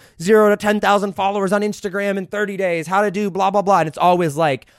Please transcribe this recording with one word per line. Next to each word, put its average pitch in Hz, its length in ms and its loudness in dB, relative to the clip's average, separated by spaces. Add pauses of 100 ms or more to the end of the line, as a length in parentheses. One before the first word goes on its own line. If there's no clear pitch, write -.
(200)
zero 214 300 4
to 208 60 2
ten 208 240 0
thousand 202 320 0
followers 196 400 -2
on 208 100 0
Instagram 202 560 -4
in 185 80 -8
thirty 208 300 -6
days, 170 320 -4
how 190 140 2
to 208 100 0
do 208 180 -2
blah, 190 220 -2
blah, 202 100 2
blah. 190 160 4
And 160 80 2
it's 156 100 -8
always 175 400 2
like, 147 300 0 (120)